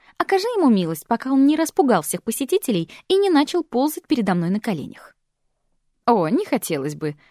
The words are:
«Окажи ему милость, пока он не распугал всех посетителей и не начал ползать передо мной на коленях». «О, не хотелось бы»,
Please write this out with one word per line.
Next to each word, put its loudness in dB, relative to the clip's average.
«Окажи 0
ему 4
милость, 0
пока -4
он 4
не 4
распугал 2
всех -6
посетителей -2
и 0
не 2
начал 2
ползать -2
передо 0
мной -2
на -2
коленях». -8
«О, 2
не -2
хотелось -4
бы», -8